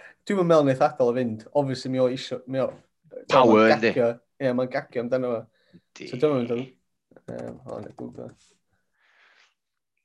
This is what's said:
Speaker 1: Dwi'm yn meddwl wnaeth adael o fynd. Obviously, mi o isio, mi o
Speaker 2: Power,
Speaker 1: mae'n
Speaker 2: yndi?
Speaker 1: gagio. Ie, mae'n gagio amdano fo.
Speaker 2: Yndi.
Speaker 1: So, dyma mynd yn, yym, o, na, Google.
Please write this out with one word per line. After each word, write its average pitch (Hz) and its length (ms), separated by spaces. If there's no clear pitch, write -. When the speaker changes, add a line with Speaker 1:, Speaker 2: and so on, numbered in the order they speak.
Speaker 1:
Dwi'm 196 160
yn 170 60
meddwl 156 180
wnaeth 135 160
adael 135 300
o - 20
fynd. 113 380
Obviously, 135 400
mi 131 100
o 127 80
isio, 131 340
mi 131 140
o 127 80
Speaker 2:
Power, 110 400
Speaker 1:
mae'n - 80
Speaker 2:
yndi? 113 180
Speaker 1:
gagio. 117 160
Ie, 135 160
mae'n 127 160
gagio 135 320
amdano 127 260
fo. 113 100
Speaker 2:
Yndi. - 400
Speaker 1:
So, 135 80
dyma 147 220
mynd 120 160
yn, 120 80
yym, 58 260
o, 55 80
na, - 160
Google. 60 380